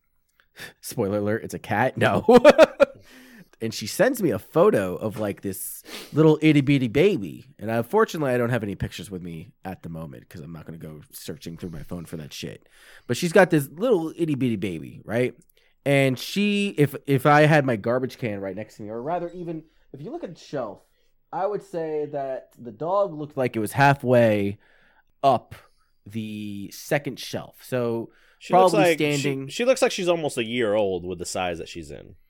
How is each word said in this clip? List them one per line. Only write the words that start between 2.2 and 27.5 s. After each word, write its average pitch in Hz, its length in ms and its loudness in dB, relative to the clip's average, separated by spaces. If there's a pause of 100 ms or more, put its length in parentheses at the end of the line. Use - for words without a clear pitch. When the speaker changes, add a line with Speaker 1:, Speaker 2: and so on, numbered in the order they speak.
Speaker 1:
<laughs> 240 200 10 (1120)
And 113 140 -6
she - 140 -10
sends 233 360 0
me 170 60 0
a 104 100 -2
photo 131 580 2
of, 107 220 -6
like, 104 220 -4
this - 420 -10 (300)
little 156 300 6
itty 151 180 6
bitty 131 280 2
baby. 127 580 0 (120)
And 107 120 -8
unfortunately, 143 640 0
I 123 40 2
don't 120 140 0
have 120 120 -2
any 101 120 -6
pictures - 360 -10
with 90 120 -10
me 85 300 -14 (120)
at 92 180 -12
the 85 60 -14
moment 80 400 -14
'cause 90 140 -18
I'm 82 100 -16
not 76 140 -18
gonna 82 100 -16
go 80 240 -18 (100)
searching 82 460 -14
through 90 140 -12
my 78 120 -14
phone 87 220 -12
for 82 140 -12
that 73 160 -16
shit. - 340 -14 (380)
But 120 100 -2
she's 170 160 -2
got 190 160 8
this 147 220 2
little 170 440 0
itty 156 200 -2
bitty 120 220 -2
baby, 80 500 -8
right? 120 280 -2 (520)
And 139 320 2
she, 202 580 -2
if, 143 180 2 (120)
if 135 180 2
I 151 220 8
had 151 180 4
my 127 120 0
garbage 120 420 -2
can 104 240 -6
right 95 120 -8
next 104 220 -12
to 110 60 -16
me, 104 80 -12
or 117 100 -8
rather 170 300 -6
even 170 340 -12 (300)
if 135 80 -18
you 202 80 -14
look 339 120 -12
at 185 120 -14
the - 60 -20
shelf, 113 420 -10 (500)
I 175 140 -4
would 202 160 -6
say 156 500 -6
that 135 460 -8
the 117 140 -14
dog 170 420 -2
looked 147 240 -10
like 123 180 0
it 113 40 0
was 104 120 -4
halfway 120 840 4 (640)
up 135 320 2 (500)
the 104 720 -10
second 143 440 -4
shelf. - 460 -12